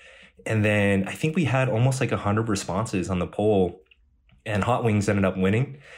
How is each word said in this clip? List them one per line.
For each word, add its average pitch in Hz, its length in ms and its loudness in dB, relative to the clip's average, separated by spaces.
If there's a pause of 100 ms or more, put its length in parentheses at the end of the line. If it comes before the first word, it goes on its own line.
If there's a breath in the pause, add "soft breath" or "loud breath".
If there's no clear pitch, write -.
(460 loud breath)
and 107 200 0
then 101 420 2
I - 60 -8
think 156 220 -4
we 170 100 2
had 131 240 0
almost, 131 320 2
like, 123 100 -2
a 110 60 0
hundred 110 320 0
responses 95 600 -2
on 92 100 -2
the 87 60 -2
poll, 98 560 0 (640)
and 104 200 -2
Hot 120 180 0
Wings 104 240 2
ended 101 160 2
up 92 140 0
winning 104 400 0 (200 loud breath)